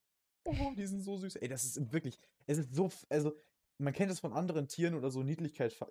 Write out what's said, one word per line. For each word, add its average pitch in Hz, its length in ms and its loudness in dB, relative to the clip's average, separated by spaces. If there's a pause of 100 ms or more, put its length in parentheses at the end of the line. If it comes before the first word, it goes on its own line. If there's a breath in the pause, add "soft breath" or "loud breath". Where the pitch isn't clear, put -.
(460)
oh, 277 300 0
die 196 100 -4
sind 196 160 -4
so 196 160 -4
süß. 185 180 -6
Ey, 123 120 -4
das 127 160 -2
ist 123 280 -4
wirklich, 143 260 -2 (280 soft breath)
es 147 120 2
ist 131 160 -2
so 175 120 4
f-, - 240 -6
also 151 260 2 (420 loud breath)
man 139 140 2
kennt 196 180 2
es 180 100 -4
von 147 120 -4
anderen 156 360 0
Tieren 170 260 2
oder 131 160 0
so, 131 120 0
Niedlichkeit, 147 540 0 (140)